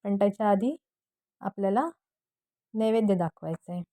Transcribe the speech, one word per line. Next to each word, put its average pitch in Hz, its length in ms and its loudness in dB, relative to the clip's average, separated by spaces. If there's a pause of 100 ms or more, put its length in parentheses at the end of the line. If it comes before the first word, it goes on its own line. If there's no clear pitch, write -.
पण 202 120 -2
त्याच्या 202 320 2
आधी 220 260 2 (640)
आपल्याला 202 480 -2 (840)
नैवेद्य 220 420 2
दाखवायचं 165 580 -6
आहे. 175 200 -8